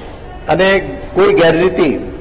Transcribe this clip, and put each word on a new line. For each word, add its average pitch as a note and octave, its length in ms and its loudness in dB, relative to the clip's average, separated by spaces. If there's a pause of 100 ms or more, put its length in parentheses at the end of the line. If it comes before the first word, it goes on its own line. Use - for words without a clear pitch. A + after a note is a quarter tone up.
(460)
અને F3+ 520 0 (160)
કોઈ G3+ 200 4
ગેરરીતિ E3 600 2 (240)